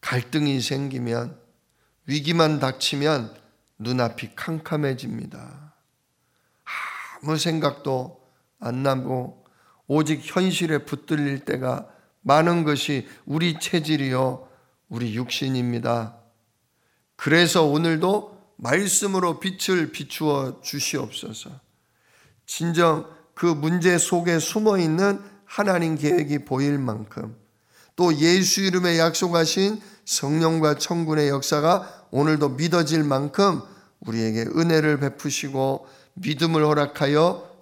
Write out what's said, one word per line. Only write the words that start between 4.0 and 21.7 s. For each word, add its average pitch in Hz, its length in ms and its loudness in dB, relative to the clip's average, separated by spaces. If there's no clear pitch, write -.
캄캄해집니다. 135 1400 -8
아무 151 160 -2
생각도 151 800 -2
안 123 240 -6
나고 131 600 -2
오직 151 360 0
현실에 175 640 0
붙들릴 143 600 -4
때가 127 440 -4
많은 165 420 4
것이 143 440 -2
우리 160 320 0
체질이요, 135 920 0
우리 117 260 -6
육신입니다. 120 1040 -2
그래서 165 480 4
오늘도 165 920 0
말씀으로 185 840 0
빛을 185 520 -2
비추어 139 720 -4
주시옵소서. - 880 -8